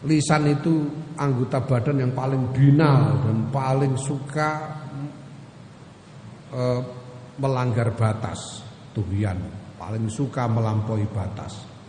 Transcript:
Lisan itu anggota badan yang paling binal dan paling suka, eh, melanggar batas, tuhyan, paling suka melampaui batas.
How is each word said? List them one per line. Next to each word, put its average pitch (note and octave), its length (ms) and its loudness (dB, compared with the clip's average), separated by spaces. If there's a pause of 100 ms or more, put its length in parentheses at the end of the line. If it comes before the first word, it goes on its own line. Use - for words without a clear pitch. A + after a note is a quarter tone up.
Lisan D3 480 4
itu D3+ 320 2 (320)
anggota C3 480 0
badan C3 420 2
yang B2+ 60 0
paling C3 400 0
binal C3+ 720 8
dan A2 240 2
paling C3+ 480 2
suka, D3+ 720 -2 (1800)
eh, B2 280 0 (600)
melanggar B2 560 2
batas, - 640 -2 (320)
tuhyan, F#2+ 480 -2 (400)
paling G#2+ 320 -4
suka B2+ 320 -2
melampaui A2 640 0
batas. - 680 -8 (100)